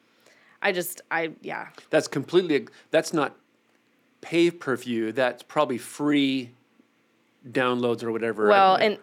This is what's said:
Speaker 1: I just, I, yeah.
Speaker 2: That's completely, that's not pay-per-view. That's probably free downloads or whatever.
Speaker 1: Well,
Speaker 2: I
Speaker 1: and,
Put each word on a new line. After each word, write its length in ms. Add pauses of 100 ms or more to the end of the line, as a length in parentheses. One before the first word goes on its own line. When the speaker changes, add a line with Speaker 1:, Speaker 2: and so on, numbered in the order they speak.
(600)
Speaker 1:
I 120
just, 300 (100)
I, 180 (100)
yeah. 280 (220)
Speaker 2:
That's 180
completely, 580 (240)
that's 220
not 240 (840)
pay-per-view. 920
That's 300
probably 360
free 720 (960)
downloads 540
or 100
whatever. 360
Speaker 1:
Well, 280
Speaker 2:
I 40
Speaker 1:
and, 220